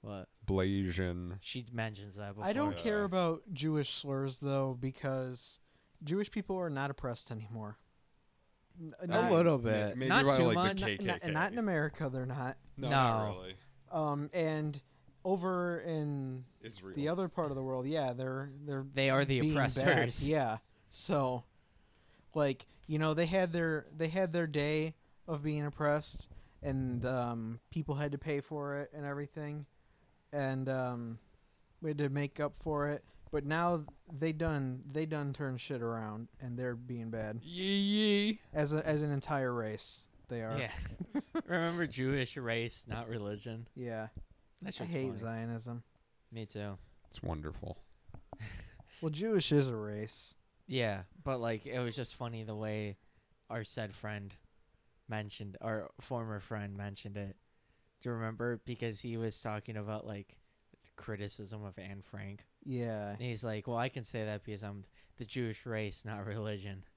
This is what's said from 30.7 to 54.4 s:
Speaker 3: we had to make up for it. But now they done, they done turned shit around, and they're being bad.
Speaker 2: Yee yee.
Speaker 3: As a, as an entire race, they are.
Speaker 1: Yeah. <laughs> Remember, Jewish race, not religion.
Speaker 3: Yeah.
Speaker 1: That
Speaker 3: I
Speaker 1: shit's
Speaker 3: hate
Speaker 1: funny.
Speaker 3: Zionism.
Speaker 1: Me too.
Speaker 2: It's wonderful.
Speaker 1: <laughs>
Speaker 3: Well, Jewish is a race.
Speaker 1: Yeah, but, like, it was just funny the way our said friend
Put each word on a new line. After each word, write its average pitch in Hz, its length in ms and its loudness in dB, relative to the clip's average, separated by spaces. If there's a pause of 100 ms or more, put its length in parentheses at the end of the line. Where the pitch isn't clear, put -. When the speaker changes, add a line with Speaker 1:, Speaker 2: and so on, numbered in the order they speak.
Speaker 3:
we 156 80 0
had 151 80 -2
to 147 100 4
make 143 320 0
up 147 220 0
for 147 260 2
it. 147 160 -2 (260)
But 147 140 0
now 165 400 2 (340)
they 160 140 2
done, 143 580 0
they 151 140 0
done 147 300 0
turned 131 260 -2
shit 127 220 -4
around, 113 460 -2 (120)
and 123 180 -6
they're 123 180 0
being 120 340 -6
bad. 110 320 -2
Speaker 2:
Yee 180 340 2
yee. 208 640 6 (140)
Speaker 3:
As 151 180 4
a, 156 140 2
as 151 160 4
an 147 100 2
entire 135 400 2
race, 110 560 -4 (200)
they 120 140 -4
are. 113 160 -2
Speaker 1:
Yeah. - 600 -4 (120)
<laughs> - 140 -2
Remember, 170 400 2
Jewish 131 520 0
race, 117 500 -2
not 113 200 -6
religion. 110 640 -6
Speaker 3:
Yeah. 113 340 -4 (540)
Speaker 1:
That 185 60 -6
Speaker 3:
I - 20 -6
Speaker 1:
shit's 170 220 -6
Speaker 3:
hate 135 160 0
Speaker 1:
funny. 120 100 -4
Speaker 3:
Zionism. 113 640 -6 (500)
Speaker 1:
Me 113 140 -8
too. 101 320 -6 (320)
Speaker 2:
It's - 120 -10
wonderful. 78 600 -4
Speaker 1:
<laughs> - 560 -16 (640)
Speaker 3:
Well, 160 100 0
Jewish 185 420 4
is 143 160 8
a 120 80 -2
race. 107 580 -6 (320)
Speaker 1:
Yeah, 110 360 2 (200)
but, 131 160 0
like, 117 280 -2
it 123 120 -4
was 120 160 -2
just 131 220 -6
funny 113 260 -6
the 107 140 -6
way 107 400 -2 (520)
our 113 140 -4
said 107 320 -6
friend 104 400 -8 (760)